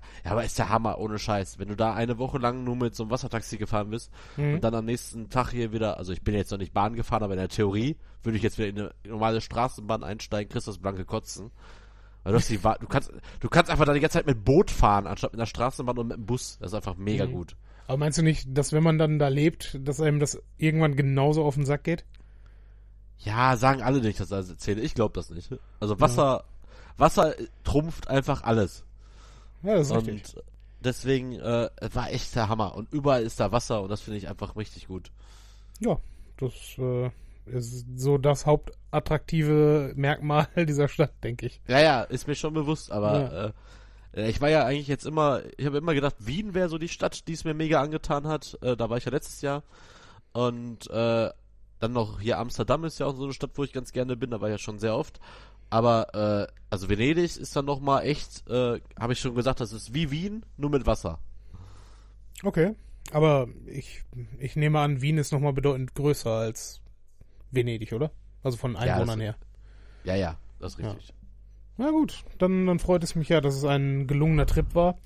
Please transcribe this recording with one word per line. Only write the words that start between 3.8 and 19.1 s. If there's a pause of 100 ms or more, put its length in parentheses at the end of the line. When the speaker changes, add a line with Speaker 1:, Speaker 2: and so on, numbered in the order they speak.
Speaker 1:
bist (280)
Speaker 2:
Mhm.
Speaker 1:
und
dann
am
nächsten
Tag
hier
wieder,
also
ich
bin
jetzt
noch
nicht
Bahn
gefahren,
aber
in
der
Theorie (260)
würde
ich
jetzt
wieder
in
eine (140)
normale
Straßenbahn
einsteigen,
kriegst
das
blanke
Kotzen. (720)
Weil
du
hast
die
Wa-,
du
kannst, (280)
du
kannst
einfach
da
die
ganze
Zeit
mit
Boot
fahren,
anstatt
mit
einer
Straßenbahn
und
mit
dem
Bus.
Das
ist
einfach
mega
Speaker 2:
Mhm.
Speaker 1:
gut. (320)
Speaker 2:
Aber
meinst
du
nicht, (100)
dass
wenn
man
dann